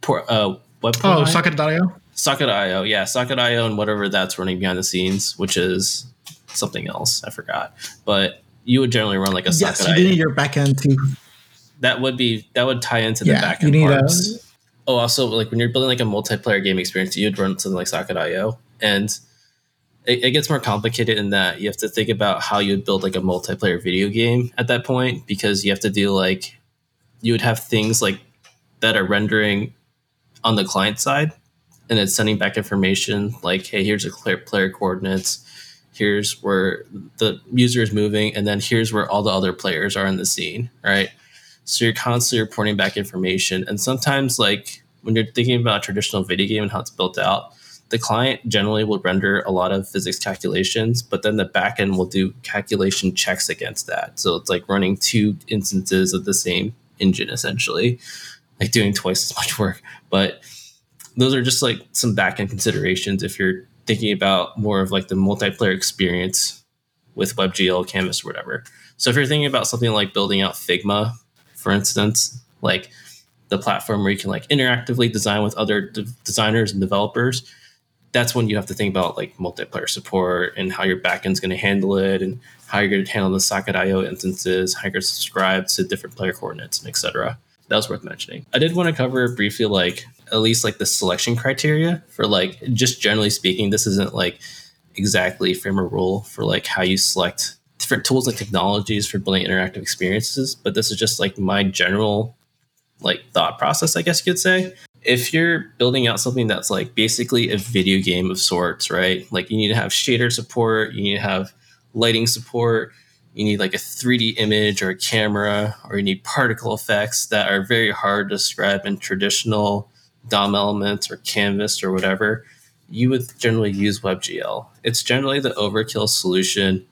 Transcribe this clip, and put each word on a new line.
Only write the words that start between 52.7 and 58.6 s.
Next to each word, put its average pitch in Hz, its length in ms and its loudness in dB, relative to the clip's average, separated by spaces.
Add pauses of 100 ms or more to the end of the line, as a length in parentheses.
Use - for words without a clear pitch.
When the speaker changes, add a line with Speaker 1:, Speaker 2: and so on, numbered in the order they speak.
Speaker 1:
checks - 340 -2
against - 380 -6
that. - 320 -6
So 90 180 0
it's - 120 -8
like 90 200 -2
running 98 280 2
two 104 400 0 (100)
instances 95 680 0
of 92 100 -2
the 98 100 -2
same 92 400 -2 (240)
engine, 95 300 2
essentially, - 720 -2 (600)